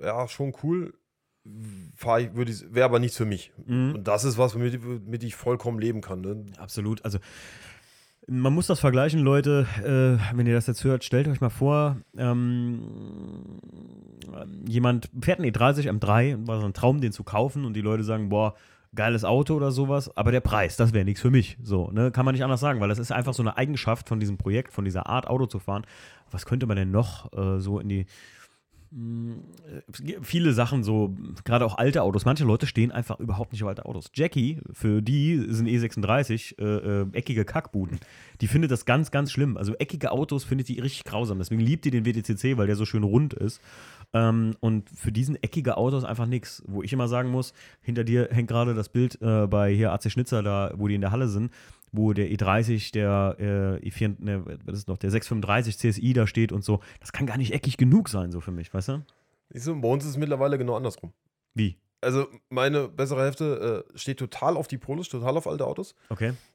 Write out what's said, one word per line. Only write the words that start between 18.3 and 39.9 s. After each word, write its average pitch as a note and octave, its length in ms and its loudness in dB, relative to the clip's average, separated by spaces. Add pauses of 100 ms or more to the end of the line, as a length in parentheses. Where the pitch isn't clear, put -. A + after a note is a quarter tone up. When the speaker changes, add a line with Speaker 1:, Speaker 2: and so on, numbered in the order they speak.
Speaker 2:
geiles A2 300 0
Auto“ C3+ 280 2
oder C#3+ 180 2
sowas, C3+ 460 0
aber G#2+ 140 4
der B2+ 80 4
Preis, G#2 360 0
das A2+ 160 6
wär G#2 140 2
nix G2 160 -2
für B2 80 4
mich, B2+ 320 4
so, F#2 300 0
ne, A2+ 180 2
kann B2+ 160 0
man C3+ 80 2
nicht C3 100 0
anders B2+ 180 2
sagen, C#3 180 0
weil G2+ 100 2
das G#2+ 80 0
ist A#2 140 -6
einfach B2 240 0
so B2 80 0
eine A2 140 0
Eigenschaft B2+ 520 -2
von A2+ 100 0
diesem G2+ 180 -2
Projekt, G#2+ 360 -2
von G2 120 -4
dieser F#2 200 -2
Art, B2 220 -2
Auto B2+ 180 2
zu G#2+ 140 -6
fahren. G2+ 260 -6 (460)
Was - 160 -8
könnte B2+ 180 0
man G#2+ 120 2
denn F#2+ 120 2
noch, - 440 0
äh, F#2+ 260 0
so G2+ 200 -2
in G#2 100 -6
die, F#2+ 180 -2 (840)
mm, A#2 440 -8 (880)
viele E3 320 4
Sachen A#2+ 300 2
so, G#2 320 2 (280)
gerade A#2+ 220 2
auch G#2+ 120 -2
alte C3+ 260 2
Autos. F#2+ 220 2
Manche C#3+ 180 4
Leute A#2 240 4
stehen A#2 240 2
einfach - 280 -6
überhaupt A2 320 -6
nicht G#2+ 120 -6
auf G2+ 60 -4
alte G2+ 160 -10
Autos. - 280 -10
Jackie, D3 480 0 (100)
für G#2+ 300 0
die C#3+ 360 2 (120)
sind A2+ 180 0
E A#2+ 100 2
sechsunddreißig, A2+ 840 0
äh, G2+ 40 -2
äh, G#2 500 0
eckige A2 320 0
Kackbuden. - 540 -4 (420)
Die A2 60 0
findet C#3 240 4
das A#2+ 140 0
ganz, C#3+ 260 2
ganz C#3+ 200 0
schlimm. C3+ 260 0
Also G2+ 180 -2
eckige - 360 -4